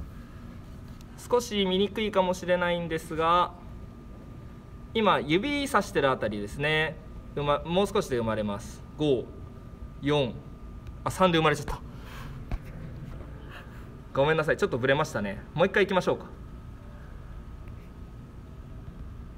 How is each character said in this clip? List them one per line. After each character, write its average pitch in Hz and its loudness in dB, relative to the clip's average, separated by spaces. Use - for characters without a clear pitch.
少 240 6
し 208 2
見 185 4
に 202 4
く 220 -2
い 208 0
か 190 6
も 185 4
し 180 -6
れ 180 4
な 175 2
い 175 0
ん 170 -4
で 160 -2
す 160 -6
が、 165 4
今 196 6
指 269 2
さ - 4
し - -2
て 156 4
る 135 6
あ 127 4
た 117 0
り 104 -2
で 101 -4
す 139 -8
ね。 156 2
う 147 0
ま-、 143 2
も 175 4
う - 4
少 202 2
し - -8
で 123 2
生 117 2
ま 110 2
れ 107 2
ま 101 -2
す。 - -10
五、 139 4
四、 139 2
あ、 135 0
三 185 6
で 165 6
生 160 6
ま 151 8
れ 147 6
ち 143 -4
ゃ - -6
っ - -6
た。 - -4
ご 135 6
め 156 6
ん - 6
な 156 4
さ 147 4
い、 120 4
ち - 4
ょ - 4
っ - -6
と 135 2
ブ 123 4
レ 135 8
ま 151 4
し - -8
た 107 0
ね。 101 -2
も 151 4
う 190 10
一 196 0
回 202 6
行 - -6
き 196 2
ま 180 6
し 185 2
ょ 127 4
う - 0
か。 - -12